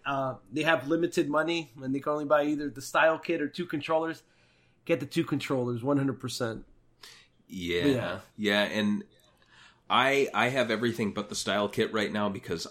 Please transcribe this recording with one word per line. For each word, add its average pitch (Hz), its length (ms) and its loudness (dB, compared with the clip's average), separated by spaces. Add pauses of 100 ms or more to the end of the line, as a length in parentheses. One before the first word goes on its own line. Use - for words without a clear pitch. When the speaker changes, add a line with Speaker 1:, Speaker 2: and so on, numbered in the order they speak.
Speaker 1:
uh, 135 300 -2 (180)
they 151 120 -2
have 160 240 2
limited 170 420 2
money 160 400 0 (100)
and 135 140 -2
they 139 60 -2
can 151 120 -2
only 151 140 -2
buy 147 180 6
either 147 240 -2
the 131 140 -10
Style 160 360 4
Kit 165 220 -2
or 147 80 -2
two 175 160 -6
controllers, 160 580 -2 (600)
get 165 160 0
the 143 60 -6
two 165 180 0
controllers, 123 600 0
one 143 140 4
hundred 135 220 0
percent. 120 440 -4 (840)
Speaker 2:
Yeah. 87 380 0
Speaker 1:
Yeah. 98 320 0 (180)
Speaker 2:
Yeah, 104 280 4
and 104 400 -2 (840)
I, 135 460 4
I 113 140 4
have 127 240 0
everything 110 400 0
but 104 160 -6
the 101 80 -8
Style 104 320 0
Kit 110 240 -2
right 107 200 0
now 104 160 0
because 95 420 -6